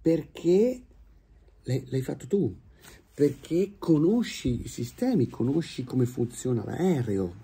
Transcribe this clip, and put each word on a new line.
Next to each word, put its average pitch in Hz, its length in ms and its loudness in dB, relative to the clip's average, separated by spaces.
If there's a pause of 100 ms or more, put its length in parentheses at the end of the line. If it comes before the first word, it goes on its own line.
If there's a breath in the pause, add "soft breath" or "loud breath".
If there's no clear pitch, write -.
Perché 175 800 2 (800)
l'hai, 127 260 -4
l'hai 131 140 -2
fatto 139 240 -8
tu, 147 320 0 (560 loud breath)
perché 160 640 0
conosci 165 880 2
i 107 40 -10
sistemi, 143 600 -2
conosci 135 560 -2
come 127 220 0
funziona 123 580 -4
l'aereo 107 800 0